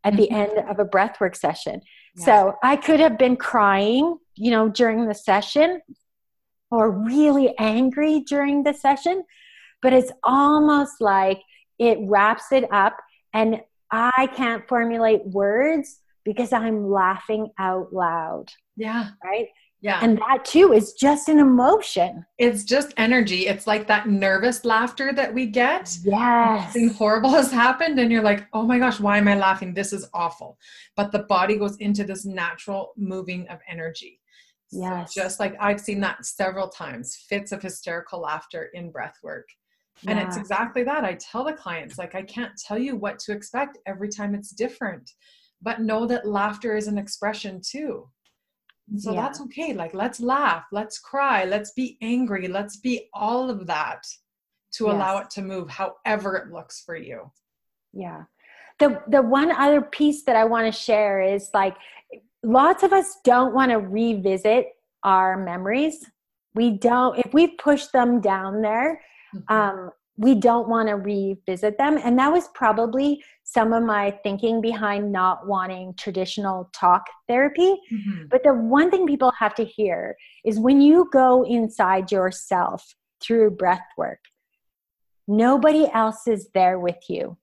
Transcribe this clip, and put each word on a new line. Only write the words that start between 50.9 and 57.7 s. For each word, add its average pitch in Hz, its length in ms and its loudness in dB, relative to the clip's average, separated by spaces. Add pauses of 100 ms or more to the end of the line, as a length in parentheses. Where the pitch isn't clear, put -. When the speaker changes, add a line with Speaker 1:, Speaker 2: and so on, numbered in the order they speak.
Speaker 2:
cry, 269 480 -2
let's 208 280 -6
be - 280 -8
angry, 226 460 -4
let's 202 300 -8
be 247 360 -6
all 240 380 -4
of 185 160 -10
that 151 360 -6 (680)
to 214 180 -2
allow 196 280 -2
Speaker 1:
Yes. 196 80 -8
Speaker 2:
it - 60 -20
to 202 120 -12
move 185 260 -10
however 196 680 -6
it - 140 -10
looks 165 300 -18
for 170 140 -14
you. 131 360 -16 (600)